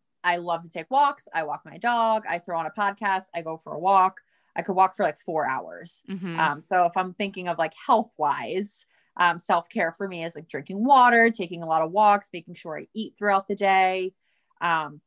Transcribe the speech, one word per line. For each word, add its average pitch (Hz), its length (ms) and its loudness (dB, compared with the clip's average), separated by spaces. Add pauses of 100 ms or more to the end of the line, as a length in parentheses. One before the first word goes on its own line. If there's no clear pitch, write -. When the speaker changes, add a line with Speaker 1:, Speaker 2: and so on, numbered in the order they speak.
(240)
Speaker 1:
I 175 140 0
love 170 260 -4
to 170 60 -20
take 160 200 -12
walks. 277 440 0
I 165 100 -4
walk 147 220 -8
my 156 140 -18
dog. 226 500 0
I 175 100 -4
throw 170 180 -6
on 165 80 -4
a 160 60 -8
podcast. 202 520 -2 (120)
I 170 60 -6
go 160 160 -10
for 151 160 -16
a 147 60 -10
walk. 190 420 2 (340)
I 175 60 -4
could 180 140 -6
walk 185 200 4
for, 214 60 -4
like, 156 160 0
four 156 300 -4
hours. 170 600 -8
Speaker 2:
Mm-hmm. 175 320 -8
Speaker 1:
Um, 151 220 0
so 180 240 2
if 170 100 -2
I'm 185 200 -4
thinking 190 320 -6
of, 165 100 -4
like, 160 160 -2
health-wise, 151 1120 -2 (320)
um, 175 220 2
self-care 170 580 -2
for 196 100 -6
me 175 160 -10
is, 170 120 -10
like, - 120 -16
drinking 185 380 -6
water, 240 460 6
taking 175 320 -8
a - 20 -8
lot 160 160 2
of 160 100 -2
walks, 202 400 4
making 175 220 -14
sure 160 240 -12
I 151 160 -14
eat 214 240 -8
throughout 196 300 0
the 202 80 -4
day. 190 580 2 (480)
Um, 156 460 -2